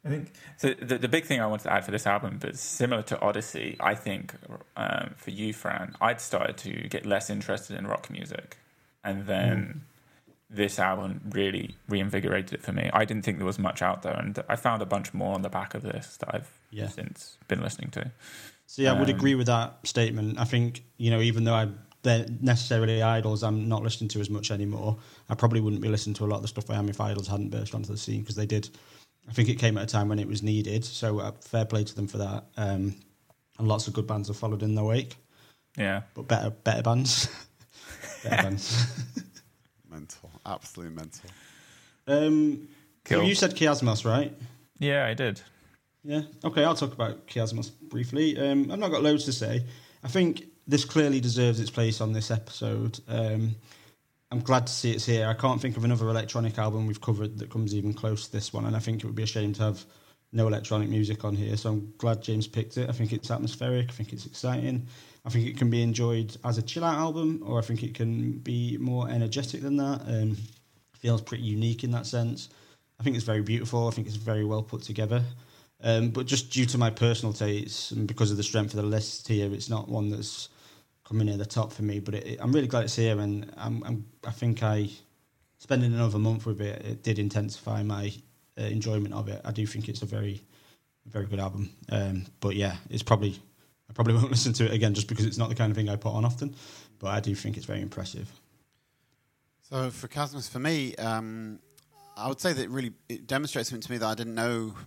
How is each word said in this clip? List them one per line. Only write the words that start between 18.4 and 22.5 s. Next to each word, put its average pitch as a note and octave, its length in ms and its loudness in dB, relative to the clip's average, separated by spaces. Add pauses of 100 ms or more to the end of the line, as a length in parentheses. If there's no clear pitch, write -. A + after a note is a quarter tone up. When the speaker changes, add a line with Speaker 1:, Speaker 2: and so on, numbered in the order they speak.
Speaker 2:
See, C3+ 200 0
I C3 60 8
would C3+ 180 4
Speaker 1:
Um, A#2+ 60 4
Speaker 2:
agree C3+ 180 6
with B2+ 140 2
that A#2 360 2
statement. A2+ 540 2
I A#2 60 4
think, A#2+ 400 2 (140)
you A#2 120 4
know, A2+ 100 4
even A2+ 240 4
though A#2 100 6
I, A2 140 4 (340)
they're A#2 240 6 (140)
necessarily A2+ 600 4